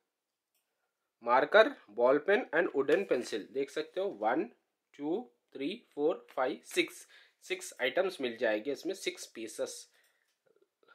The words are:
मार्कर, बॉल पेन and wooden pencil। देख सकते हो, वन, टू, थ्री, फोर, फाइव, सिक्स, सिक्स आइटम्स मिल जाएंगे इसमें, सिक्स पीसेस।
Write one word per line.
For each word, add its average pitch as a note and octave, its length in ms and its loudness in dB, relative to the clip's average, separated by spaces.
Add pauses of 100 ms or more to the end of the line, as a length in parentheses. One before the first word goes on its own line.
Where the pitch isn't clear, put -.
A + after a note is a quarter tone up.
(1200)
मार्कर, C#3+ 480 6 (200)
बॉल B2 280 4
पेन - 360 2
and E3+ 140 2
wooden D3 380 2
pencil। A#2+ 340 -2 (100)
देख C3+ 200 -6
सकते D#3 300 -8
हो, G3 80 -2
वन, B2 360 0 (540)
टू, F3 340 -6 (220)
थ्री, D3 400 -8
फोर, D#3 360 -2
फाइव, C3 340 -4
सिक्स, - 420 -4 (360)
सिक्स - 380 -10
आइटम्स C#3+ 400 -2
मिल A#2+ 160 -4
जाएंगे A#2 360 -2
इसमें, E3 220 -6
सिक्स - 320 -10
पीसेस। - 600 -12 (1080)